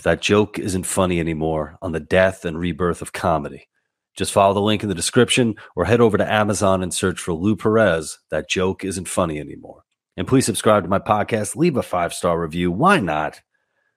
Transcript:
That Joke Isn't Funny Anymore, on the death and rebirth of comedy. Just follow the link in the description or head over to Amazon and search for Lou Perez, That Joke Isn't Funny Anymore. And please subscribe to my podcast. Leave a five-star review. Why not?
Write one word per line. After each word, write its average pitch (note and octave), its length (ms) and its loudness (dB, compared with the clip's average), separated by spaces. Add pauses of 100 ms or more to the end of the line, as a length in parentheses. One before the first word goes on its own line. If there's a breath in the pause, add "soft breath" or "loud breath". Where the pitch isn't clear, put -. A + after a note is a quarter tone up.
That - 180 2
Joke G#2 380 2
Isn't F#2 260 -4
Funny F2+ 340 0
Anymore, D#2+ 600 -4
on F2 120 -8
the D#2+ 80 -4
death F#2 440 2
and E2 140 -4
rebirth F2 420 -2
of - 140 -14
comedy. D2 520 -4 (480)
Just - 160 -6
follow G2+ 220 6
the G2 80 0
link G#2 220 0
in G#2 80 -4
the F#2 40 -2
description A#2 600 2 (200 loud breath)
or F2 120 0
head A#2 160 4
over G#2 160 4
to F#2 120 0
Amazon G2+ 520 2
and F2 100 -6
search F#2 260 -2
for - 140 -6
Lou F#2 240 0
Perez, G2 640 0 (120)
That D#2 200 -6
Joke F#2 340 -2
Isn't F#2 240 -8
Funny E2 320 -2
Anymore. - 440 -16 (340)
And F#2+ 100 -6
please C3 160 4
subscribe G#2 380 2
to E2+ 80 -8
my G2 80 2
podcast. G#2 580 -2
Leave D#3 220 0
a G#2 40 -2
five-star E2+ 560 -2
review. E2+ 320 -2
Why D#3+ 300 2
not? D#2 400 -4 (560)